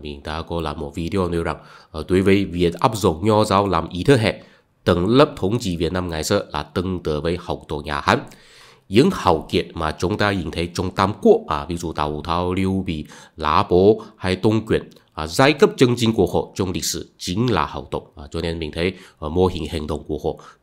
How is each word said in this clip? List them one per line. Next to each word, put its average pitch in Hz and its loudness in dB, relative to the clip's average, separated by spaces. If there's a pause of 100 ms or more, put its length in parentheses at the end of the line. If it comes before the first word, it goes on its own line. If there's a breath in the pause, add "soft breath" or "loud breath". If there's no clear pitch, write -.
mình 73 -12
đã 78 -8
có 85 -6
làm 76 -6
một 73 -10
video 85 -2
nêu 85 -2
rằng, 82 -4 (340 loud breath)
ờ, 78 -10
đối 90 4
với 98 4
việc 85 0
áp - 2
dụng 92 0
nho 107 4
giáo 101 2
làm 82 0
ý 87 -6
thức 131 6
hệ, 101 0 (440 loud breath)
tầng 87 2
lớp 143 4
thống 101 -2
trị 87 -4
Việt 80 -2
Nam 90 -4
ngày 78 -4
xưa 101 0
là 73 -4
tương 90 -4
tự 76 -2
với 85 -2
hậu - -8
tổ 73 -6
nhà 73 -6
Hán. - 2 (680 loud breath)
Những 120 6
hậu 80 0
kiệt 87 0
mà 78 -4
chúng 92 -2
ta 101 0
nhìn 82 -4
thấy 85 -4
trong 92 -4
Tam 98 0 (100)
Quốc, 202 6
à, 73 -4
ví 85 -6
dụ 85 -6
Tào 76 -4
Tháo, 87 -2
Lưu 95 0
Bị, 80 -6 (320 loud breath)
Lã 78 2
Bố 98 6 (140 loud breath)
hay 95 -2
Tôn 110 0
Quyền, - -2 (240 soft breath)
à, 78 -6
giai 135 2
cấp 208 4
chân 120 4
chính 113 2
của 95 4
họ - -2
trong 95 -2
lịch 82 -6
sử - -8
chính 110 -2
là 78 2
hậu 67 -10
tổ. - -6 (100)
À, 73 -16
cho 82 -6
nên 82 -4
mình 78 -6
thấy, 85 -2 (260 loud breath)
ờ, 80 -8
mô 87 4
hình 82 -2
hành 76 -6
động 76 -6
của 73 -6
họ 78 -6 (180 loud breath)